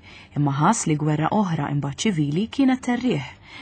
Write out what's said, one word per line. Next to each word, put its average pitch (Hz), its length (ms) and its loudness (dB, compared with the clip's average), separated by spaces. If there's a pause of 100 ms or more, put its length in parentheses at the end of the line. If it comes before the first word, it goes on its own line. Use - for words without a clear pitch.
(380)
imma 143 220 2
ħass 196 260 4
li 156 160 2
gwerra 151 320 0
oħra 170 400 0
imbagħad 143 300 -4
ċivili 165 420 0
kienet 262 400 2
terrieħ, 240 400 0 (360)